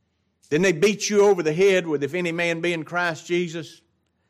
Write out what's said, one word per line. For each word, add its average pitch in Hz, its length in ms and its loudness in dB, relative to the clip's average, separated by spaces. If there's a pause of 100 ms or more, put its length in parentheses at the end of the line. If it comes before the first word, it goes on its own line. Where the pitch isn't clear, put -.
(500)
Then 156 120 0
they 190 120 2
beat 196 360 0
you 208 160 4
over 196 160 4
the 156 120 0
head 185 340 2
with, 143 160 -2
"If 135 100 -6
any 180 180 -2
man 170 300 -2
be 175 100 -2
in 165 120 -4
Christ 170 420 -4
Jesus, 170 560 -6 (480)